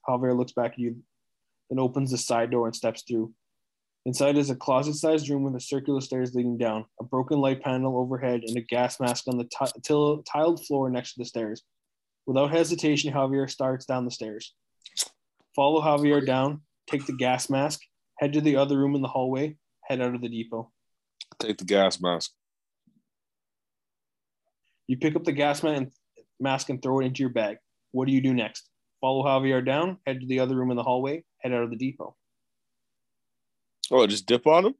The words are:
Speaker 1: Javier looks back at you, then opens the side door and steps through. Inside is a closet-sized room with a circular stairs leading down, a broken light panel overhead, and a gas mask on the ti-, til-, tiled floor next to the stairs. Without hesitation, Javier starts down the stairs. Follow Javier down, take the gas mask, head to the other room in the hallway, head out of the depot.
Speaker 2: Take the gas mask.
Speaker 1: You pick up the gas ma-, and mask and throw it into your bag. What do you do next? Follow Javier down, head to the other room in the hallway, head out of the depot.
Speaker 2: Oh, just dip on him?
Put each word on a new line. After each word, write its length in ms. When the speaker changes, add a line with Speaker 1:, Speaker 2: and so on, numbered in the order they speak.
Speaker 1:
Javier 260
looks 180
back 200
at 60
you, 240
then 100
opens 320
the 60
side 340
door 160
and 80
steps 280
through. 320
Inside 320
is 100
a 80
closet-sized 720
room 140
with 120
a 60
circular 400
stairs 340
leading 220
down, 300
a 60
broken 360
light 220
panel 360
overhead, 460
and 120
a 60
gas 360
mask 300
on 80
the 80
ti-, 380
til-, 400
tiled 440
floor 220
next 260
to 60
the 60
stairs. 360
Without 260
hesitation, 640
Javier 380
starts 340
down 220
the 40
stairs. 440
Follow 280
Javier 420
down, 380
take 180
the 80
gas 380
mask, 320
head 120
to 80
the 160
other 220
room 160
in 80
the 60
hallway, 500
head 180
out 140
of 80
the 80
depot. 420
Speaker 2:
Take 200
the 80
gas 340
mask. 320
Speaker 1:
You 100
pick 180
up 100
the 80
gas 300
ma-, 100
and 200
mask 300
and 120
throw 180
it 60
into 160
your 80
bag. 280
What 140
do 60
you 80
do 140
next? 340
Follow 240
Javier 400
down, 420
head 140
to 60
the 140
other 160
room 140
in 60
the 60
hallway, 420
head 140
out 100
of 80
the 60
depot. 400
Speaker 2:
Oh, 160
just 200
dip 200
on 200
him? 140